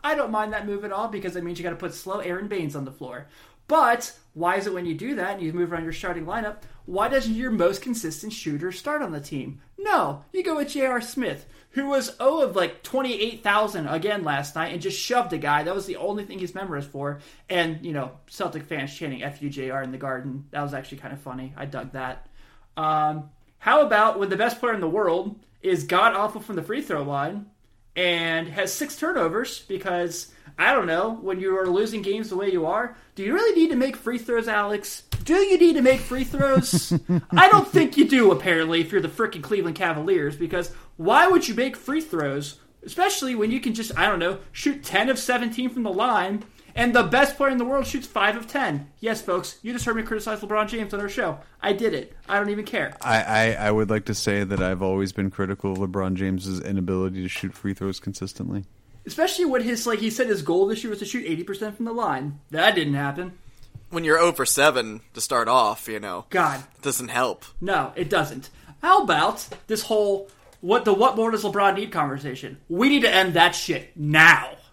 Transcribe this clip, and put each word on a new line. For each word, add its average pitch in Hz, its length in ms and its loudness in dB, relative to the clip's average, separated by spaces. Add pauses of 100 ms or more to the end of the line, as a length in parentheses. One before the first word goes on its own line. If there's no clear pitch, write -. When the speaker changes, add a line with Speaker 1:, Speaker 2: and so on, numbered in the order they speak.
Speaker 1:
I 302 100 0
don't 262 160 -2
mind 214 220 -2
that 208 140 -6
move 202 180 -6
at 202 80 -6
all 214 160 -4
because 190 260 -6
it 180 80 -6
means 170 160 -8
you 170 60 -10
gotta 170 100 -6
put 175 200 -8
slow 190 260 -8
Aaron 185 260 -6
Baines 165 300 -6
on 135 80 -8
the 131 80 -12
floor. 127 340 -14 (400)
But 247 460 2 (220)
why 175 220 0
is 196 120 -2
it 185 60 -4
when 175 120 -6
you 160 80 -4
do 233 220 -6
that 196 180 -4
and 190 80 -8
you 156 100 -4
move 175 200 -2
around 165 120 -6
your 160 80 -6
starting 170 340 -6
lineup, 214 320 -6 (280)
why 202 220 -2
doesn't 233 260 0
your 247 160 -4
most 208 320 2
consistent 214 500 -6
shooter 160 380 -6
start 294 320 -6
on 196 100 -6
the 147 80 -8
team? 139 400 -10 (180)
No, 277 540 -2
you 370 120 -4
go 330 120 -2
with 285 120 -2
J 269 180 -2
R 247 140 0
Smith, 226 460 -6 (240)
who 277 180 -4
was 269 320 -2
oh 285 240 4
of, 190 100 -4
like, 175 300 -2
twenty-eight 233 580 -4
thousand 202 460 0
again 185 340 -2
last 143 320 -4
night 165 180 -4
and 160 100 -6
just 185 180 -6
shoved 240 320 0
a 151 60 -4
guy. 147 260 0
That 180 100 -2
was 190 120 -6
the 185 100 -8
only 202 280 -6
thing 190 140 -14
he's 180 160 -8
memorized 165 360 -8
for. 143 280 -8 (300)
And, 165 360 -2
you 165 80 -6
know, 139 200 -6 (160)
Celtic 165 360 -8
fans 143 300 -8
chanting, 135 300 -8
"F 143 180 -10
U 143 80 -6
J 131 200 -8
R" 135 120 -4
in 127 80 -8
the 131 80 -12
Garden. 135 540 -8
That 147 100 -6
was 143 120 -6
actually 135 240 -12
kind - 140 -14
of 143 80 -14
funny. 131 360 -12
I 139 100 -10
dug 135 260 -10
that. 131 360 -10 (480)
Um, 156 540 0 (280)
how 285 240 6
about 214 360 4
when 196 120 -2
the 190 80 0
best 233 200 0
player 240 140 0
in 202 80 -2
the 160 80 -2
world 196 500 0 (240)
is 175 220 0
god-awful 208 560 2
from 202 160 -8
the 160 60 -4
free 240 180 -4
throw 151 220 -4
line 143 420 -4 (500)
and 165 540 0
has 170 240 -4
six - 240 -8
turnovers 247 720 -2
because, 180 640 -6 (260)
I 214 140 4
don't 220 140 2
know, 202 340 -2
when 185 200 -4
you 190 180 0
are 190 80 0
losing 214 340 0
games 196 300 -4
the 180 60 -4
way 196 140 -2
you 175 140 0
are, 233 320 -2 (200)
do 196 60 -8
you 220 120 0
really 403 260 4
need 320 80 6
to 277 80 0
make 262 200 0
free 240 200 -6
throws, 233 320 -2
Alex? 208 540 -2 (220)
Do 311 100 2
you 392 240 6
need 339 160 8
to 277 80 2
make 262 180 6
free 262 240 -4
throws? 269 680 2 (260)
Speaker 2:
<laughs> - 160 -2
Speaker 1:
I 370 180 10
don't 403 180 8
think 320 300 4
you - 100 8
do, 240 240 8
apparently, 165 480 2
if 160 120 -2
you're 185 100 2
the 160 60 -4
frickin' 214 340 -4
Cleveland 170 340 -2
Cavaliers, 160 600 0
because 170 360 -4 (240)
why 240 300 6
would 370 200 6
you 220 80 -4
make 254 220 0
free 302 240 -4
throws, 147 580 -4 (240)
especially 349 520 0
when 214 160 0
you 262 100 -2
can 226 140 -2
just, 226 240 -6
I 180 80 4
don't 190 140 2
know, 185 180 -2 (140)
shoot - 300 -2
ten 220 280 0
of 262 80 0
seventeen 247 500 -2
from 240 140 -4
the 208 100 -2
line, 202 520 0 (300)
and 233 200 2
the 240 80 8
best 262 340 4
player 277 140 2
in 254 80 0
the 233 60 0
world 269 220 0
shoots 254 200 -6
five 214 300 0
of 226 100 -10
ten? 165 440 -4 (100)
Yes, 220 200 -2
folks, 180 400 -4
you 226 120 -8
just 240 120 -6
heard 226 120 0
me 220 80 -2
criticize 214 360 -4
LeBron 214 280 -2
James 214 260 -6
on 202 60 -4
our 202 80 -6
show. 196 300 -4 (220)
I 202 140 0
did 220 200 0
it. - 220 -8 (120)
I 202 100 0
don't 202 120 0
even 208 140 -4
care. 180 380 -4
Speaker 2:
I, 113 200 4
I, 110 300 2 (140)
I 104 40 4
would 107 200 2
like 107 160 0
to 107 80 -4
say 101 300 0
that 92 180 0
I've 92 180 0
always 95 320 0
been 98 180 -2
critical 98 420 -4
of 95 60 -4
LeBron 95 360 -2
James's 95 460 -2
inability 92 640 -2
to 90 60 -6
shoot - 260 -8
free 98 200 -6
throws 98 260 -6
consistently. 98 640 -8 (400)
Speaker 1:
Especially 359 420 0
when 254 160 2
his, 233 240 -2
like, 220 120 0
he 220 120 0
said 233 180 -2
his 185 140 0
goal 175 240 4
this 220 180 -2
year 226 60 -6
was 208 100 -6
to 214 40 -6
shoot 240 220 -6
eighty 165 180 -4
percent 202 320 -8
from 233 80 -6
the 226 80 -6
line. 147 460 -4 (120)
That 180 240 4
didn't 147 200 0
happen. 143 380 -4 (560)
Speaker 3:
When 170 160 -4
you're 160 160 6
oh 175 100 8
for 135 160 0
seven 123 540 4 (140)
to 117 60 -12
start 117 280 0
off, 117 400 2
you 107 100 -6
know. 95 320 -8
Speaker 1:
God. 147 320 0 (140)
Speaker 3:
It - 60 -20
doesn't 131 260 -4
help. 123 360 -2 (160)
Speaker 1:
No, 170 360 -2
it 175 120 -4
doesn't. 143 400 -2 (320)
How 320 220 6
about 175 460 2 (180)
this 220 160 -2
whole, 202 480 0 (300)
what 220 240 2
the, 208 100 6
what 240 220 4
more 220 160 2
does 208 100 0
LeBron 196 320 2
need 220 160 -4
conversation? 139 680 -4 (100)
We 196 200 4
need 277 140 6
to 233 100 4
end 185 220 4
that 175 220 6
shit - 400 -4
now. 156 560 6 (200)